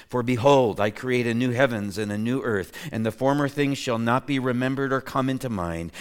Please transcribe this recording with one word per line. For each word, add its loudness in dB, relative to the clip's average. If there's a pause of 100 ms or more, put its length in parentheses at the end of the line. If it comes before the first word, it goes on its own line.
For -2
behold, 4
I 2
create -2
a 0
new 2
heavens 0
and -2
a -2
new -2
earth, -2 (200)
and -4
the 0
former 2
things -2
shall -2
not 0
be 0
remembered -2
or 0
come -2
into -4
mind. -4